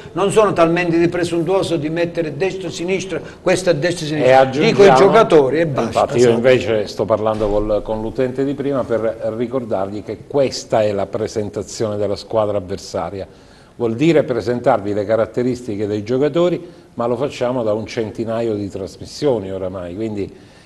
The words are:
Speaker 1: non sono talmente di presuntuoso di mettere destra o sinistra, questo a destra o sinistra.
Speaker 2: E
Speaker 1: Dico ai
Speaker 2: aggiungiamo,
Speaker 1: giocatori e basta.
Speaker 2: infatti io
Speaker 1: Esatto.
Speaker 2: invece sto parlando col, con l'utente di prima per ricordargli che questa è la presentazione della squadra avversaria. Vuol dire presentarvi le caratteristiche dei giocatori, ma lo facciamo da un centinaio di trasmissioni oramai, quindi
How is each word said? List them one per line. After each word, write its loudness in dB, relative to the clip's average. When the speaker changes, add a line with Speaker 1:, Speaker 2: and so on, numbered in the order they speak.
Speaker 1:
non 0
sono 4
talmente 2
di 4
presuntuoso 0
di -2
mettere -4
destra -4
o -8
sinistra, -4
questo 0
a 6
destra -2
o -6
sinistra. 6
Speaker 2:
E 6
Speaker 1:
Dico 2
ai 10
Speaker 2:
aggiungiamo, 8
Speaker 1:
giocatori 6
e 2
basta. -2
Speaker 2:
infatti 0
io -
Speaker 1:
Esatto. 6
Speaker 2:
invece 2
sto -4
parlando 0
col, 0
con -4
l'utente -2
di -2
prima -2
per -2
ricordargli -4
che -10
questa 0
è 2
la -2
presentazione -6
della -2
squadra -2
avversaria. -8
Vuol -2
dire 4
presentarvi 0
le -2
caratteristiche -2
dei -4
giocatori, 0
ma -4
lo 0
facciamo -2
da 0
un -4
centinaio -4
di -4
trasmissioni -4
oramai, -8
quindi -6